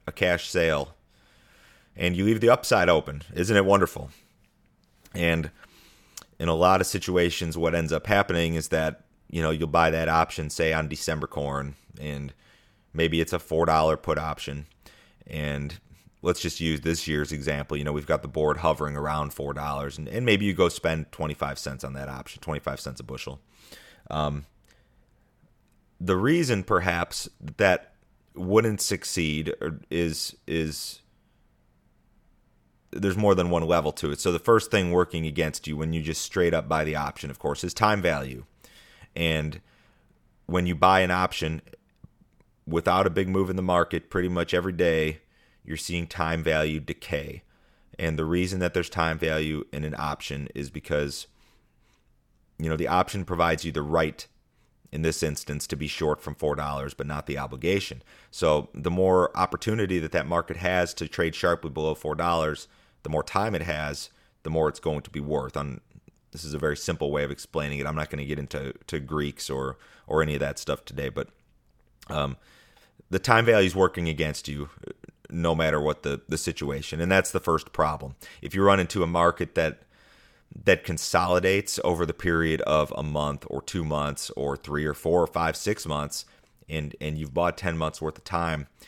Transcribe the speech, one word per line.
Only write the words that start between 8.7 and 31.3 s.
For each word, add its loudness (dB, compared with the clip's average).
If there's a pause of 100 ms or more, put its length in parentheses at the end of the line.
you -4
know, 2
you'll -2
buy 4
that 0
option, 0
say, 0
on -2
December -4
corn, -6 (240)
and -10 (580)
maybe 2
it's 0
a 0
four 0
dollar 4
put -2
option. -8 (600)
And -6 (440)
let's 0
just -4
use 0
this -2
year's 0
example. -4
You -4
know, -2
we've -4
got 0
the -10
board 0
hovering 0
around -4
four -6
dollars, -6
and, -10
and -4
maybe 4
you 2
go 6
spend -2
twenty-five -6
cents -10
on -10
that -10
option, -14
twenty-five -6
cents -12
a -14
bushel. -12 (720)
Um, -2 (1500)
the 2
reason 2
perhaps 0 (300)
that 4 (420)
wouldn't 2
succeed -2
or -6 (100)
is, -2 (100)
is -4 (1900)